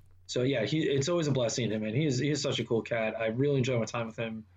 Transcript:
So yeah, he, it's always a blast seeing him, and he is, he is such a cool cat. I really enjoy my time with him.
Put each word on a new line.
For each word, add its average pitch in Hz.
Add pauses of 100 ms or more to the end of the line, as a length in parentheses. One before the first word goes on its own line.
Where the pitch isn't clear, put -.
(280)
So 127
yeah, 131
he, 156
it's 139
always 175
a 143
blast 131
seeing 117
him, 110
and 107
he 151
is, 131
he 139
is 147
such 123
a -
cool 113
cat. 110
I 113
really 135
enjoy 127
my 110
time 117
with 110
him. 113 (120)